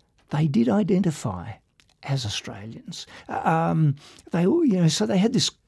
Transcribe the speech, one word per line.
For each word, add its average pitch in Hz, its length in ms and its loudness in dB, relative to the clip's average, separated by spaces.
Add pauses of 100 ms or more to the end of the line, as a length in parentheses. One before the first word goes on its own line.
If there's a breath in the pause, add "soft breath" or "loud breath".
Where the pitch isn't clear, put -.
(300)
they 156 180 0
did 233 220 2
identify 170 840 -2 (500)
as 135 200 -4
Australians. 113 840 -12 (220 loud breath)
Um, 165 680 0 (360 soft breath)
they, 170 120 0
you 247 360 4
know, 170 80 4
so 208 200 2
they 214 100 0
had 226 160 2
this 185 160 2 (180)